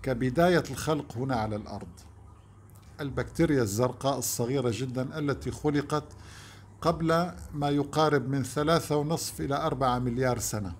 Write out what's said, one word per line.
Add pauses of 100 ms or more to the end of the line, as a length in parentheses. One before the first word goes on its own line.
كبداية
الخلق
هنا
على
الأرض، (1000)
البكتيريا
الزرقاء
الصغيرة
جدًا
التي
خلقت (760)
قبل (220)
ما
يقارب
من
ثلاثة
ونصف
إلى
أربعة
مليار
سنة